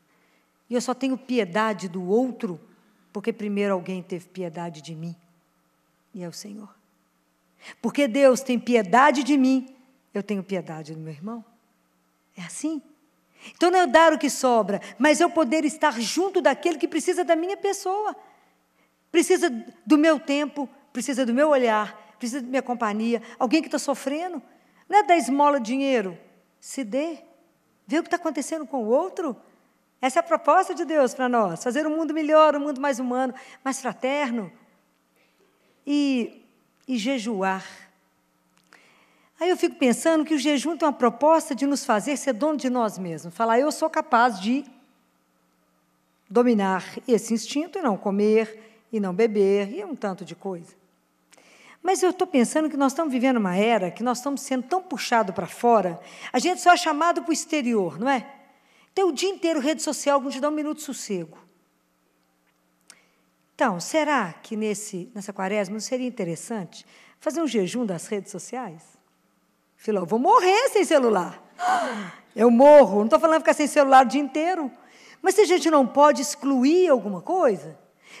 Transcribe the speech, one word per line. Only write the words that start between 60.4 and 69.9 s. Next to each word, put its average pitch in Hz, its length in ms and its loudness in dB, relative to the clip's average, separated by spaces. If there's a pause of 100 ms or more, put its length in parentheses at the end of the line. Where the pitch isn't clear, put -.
um - 20 -4
minuto 302 260 -6
de - 60 -16
sossego. 180 520 -10 (2250)
Então, 214 240 0
será 269 540 -2
que - 220 -14
nesse, 208 600 -6
nessa 202 180 -12
quaresma 196 400 -4
não 220 60 -8
seria 254 280 -6
interessante 190 800 -8 (340)
fazer 311 220 -4
um 320 60 0
jejum 220 400 -2
das 175 180 -8
redes 202 260 -8
sociais? 185 720 -14 (760)
Filó, 196 280 -4